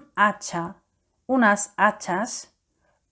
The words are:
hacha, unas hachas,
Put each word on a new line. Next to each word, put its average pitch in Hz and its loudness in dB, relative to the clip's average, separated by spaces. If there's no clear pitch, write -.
hacha, 202 -2
unas 214 2
hachas, 208 -2